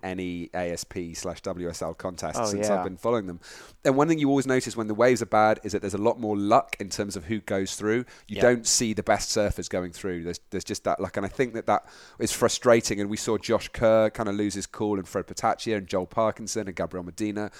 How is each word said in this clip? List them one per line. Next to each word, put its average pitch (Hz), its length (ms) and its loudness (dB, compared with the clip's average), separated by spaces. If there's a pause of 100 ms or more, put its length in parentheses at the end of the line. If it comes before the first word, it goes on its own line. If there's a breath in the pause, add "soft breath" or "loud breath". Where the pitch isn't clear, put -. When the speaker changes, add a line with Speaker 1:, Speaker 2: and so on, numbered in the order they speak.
Speaker 1:
any 90 500 -6
A 87 200 -4
S 82 100 -8
P 85 300 -8
slash 85 280 -8
W 87 280 -6
S 82 120 -8
L 82 120 -6
contest 85 480 -6
Speaker 2:
Oh, 113 40 0
Speaker 1:
since 104 220 0
Speaker 2:
yeah. 104 100 2
Speaker 1:
I've 90 60 -2
been 92 140 -8
following 117 280 0
them. 87 140 -10 (460 loud breath)
And 139 100 4
one 147 140 4
thing 160 100 2
you 143 100 2
always 139 160 2
notice 127 300 0
when 110 120 -4
the 107 60 -2
waves 117 280 6
are 107 60 -2
bad 107 360 4
is - 80 -8
that 101 80 0
there's 98 140 -4
a 101 40 -2
lot 110 220 2
more 107 180 -2
luck 104 440 4
in 101 80 -8
terms 101 260 -4
of 90 80 -8
who 107 160 -4
goes 98 360 -4
through. 107 240 0 (280 loud breath)
You 104 80 -10
Speaker 3:
Yeah. 98 60 -2
Speaker 1:
don't 120 260 6
see 117 260 2
the 101 100 -2
best 104 320 2
surfers 104 340 0
going 90 240 -4
through. 87 320 -6
There's, 87 240 -6
there's 92 160 -6
just - 180 -6
that - 160 0
luck, 92 160 -4
and 196 100 -2
I 185 40 -4
think 123 240 -2
that 110 140 -6
that 107 180 2 (340 loud breath)
is 113 140 -2
frustrating. 117 640 4
And 101 100 -2
we 107 80 -4
saw 110 200 0
Josh 107 320 0
Kerr 110 400 4
kind 113 180 -4
of 101 80 -2
lose 104 200 0
his 98 120 -6
cool, 104 320 -2
and 90 80 -6
Fred 95 180 -4
Potaccia, 110 520 -2
and 95 100 -8
Joel 92 180 -2
Parkinson, 107 640 -2
and 90 80 -8
Gabriel 90 300 -6
Medina. 104 440 -6 (100)